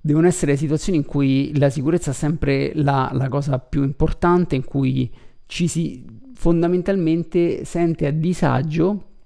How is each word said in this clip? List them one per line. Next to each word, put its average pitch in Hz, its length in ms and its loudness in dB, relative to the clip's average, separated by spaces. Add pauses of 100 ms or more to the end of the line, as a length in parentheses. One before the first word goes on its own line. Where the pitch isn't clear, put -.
devono 156 260 4
essere 147 300 2
situazioni 156 400 0
in 147 80 0
cui 139 520 0
la 139 120 4
sicurezza 151 420 -2
è - 20 -4
sempre 139 640 -2
la, 139 380 0
la 135 160 -2
cosa 139 300 -2
più - 240 -2
importante, 160 720 2
in 131 100 -2
cui 131 480 -2 (320)
ci - 220 -2
si - 360 -4 (300)
fondamentalmente 170 1300 0
sente 165 440 0
a 139 40 0
disagio 160 1000 0 (140)